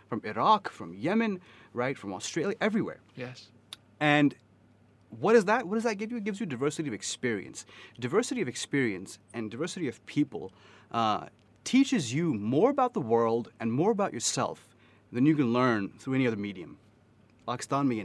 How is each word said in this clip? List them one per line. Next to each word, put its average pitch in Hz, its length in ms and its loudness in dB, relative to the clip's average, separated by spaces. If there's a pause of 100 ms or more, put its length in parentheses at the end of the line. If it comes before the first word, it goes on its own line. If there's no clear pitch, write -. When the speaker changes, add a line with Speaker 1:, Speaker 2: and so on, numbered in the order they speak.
Speaker 1:
from 110 160 -4
Iraq, 143 460 2
from 85 240 -12
Yemen, 190 460 0 (340)
right? 127 240 -2
From 98 160 -8
Australia, 170 480 -4
everywhere. 190 380 0 (160)
Speaker 2:
Yes. 127 340 -12 (500)
Speaker 1:
And 147 360 4 (720)
what 160 260 4
is 214 100 8
that? 214 220 2
What 196 80 -4
does 226 100 0
that 220 100 0
give 214 160 -6
you? 240 60 -6
It 208 80 -6
gives 202 140 -4
you 233 60 -4
diversity 147 440 -2
of 113 40 -4
experience. 98 720 -6 (340)
Diversity 202 440 0
of 131 40 -4
experience 113 680 -2 (160)
and 113 160 -6
diversity 156 380 -6
of - 180 -10
people, 95 460 -2 (400)
uh, 110 340 0 (440)
teaches 226 480 2
you 165 160 2 (220)
more 196 180 6
about 254 240 0
the 175 40 0 (120)
world 117 460 2
and 113 220 -2
more 202 100 2
about 196 260 -2
yourself 107 480 -4 (520)
than 127 140 4
you 160 80 4
can 120 140 2
learn 120 360 4 (140)
through 135 160 -4
any 131 120 4
other 104 160 -4
medium. 90 300 -12 (720)
Pakistan 139 400 -2
mein 113 80 -2
ye 101 60 -6